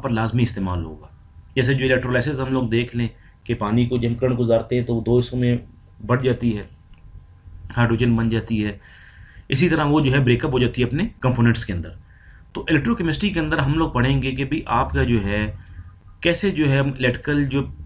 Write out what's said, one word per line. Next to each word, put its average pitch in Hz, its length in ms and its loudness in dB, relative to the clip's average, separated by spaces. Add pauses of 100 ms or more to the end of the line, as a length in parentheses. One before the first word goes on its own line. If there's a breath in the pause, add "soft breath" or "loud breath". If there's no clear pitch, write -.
पर 131 80 -2
लाजमी 113 320 0
इस्तेमाल 92 400 -2
होगा। 78 280 -14 (440)
जैसे 131 180 2
जो 131 120 0
electrolysis 127 540 0
हम 131 140 -2
लोग 127 160 0
देख 120 260 0
लें 117 140 -2 (380 soft breath)
कि 117 60 0
पानी 113 340 2
को 123 100 -2
जब 117 100 0
हम 117 80 -2
current 127 200 0
गुजारते 117 400 2
हैं 123 100 0
तो 117 160 -2
दो 117 160 2
हिस्सों 123 200 0
में 120 220 2 (420)
बढ़ 120 200 0
जाती 120 300 0
है, 101 180 -6 (1000)
hydrogen 117 460 2
बन 113 120 0
जाती 113 280 -2
है, 104 240 -2 (680 loud breath)
इसी 170 180 2
तरह 156 140 2
वो 147 180 4
जो 131 100 2
है 139 120 4
ब्रेकअप 123 280 2
हो 131 80 2
जाती 123 220 0
है 120 60 0
अपने 175 240 -2 (120)
components 117 400 4
के 98 100 -6
अंदर। 85 240 -8 (580 soft breath)
तो - 140 -8
electrochemistry 165 600 0
के 170 100 -4
अंदर 156 200 -2
हम 139 140 2
लोग 160 200 0
पढ़ेंगे 131 380 0
कि 135 140 -4
भाई 147 220 -4
आपका 135 360 0
जो 120 160 2
है 104 540 -4 (500 loud breath)
कैसे 170 280 0
जो 147 160 2
है 135 120 2
हम 139 200 -2
इलेक्ट्रिकल 143 460 0
जो 135 300 -4 (100)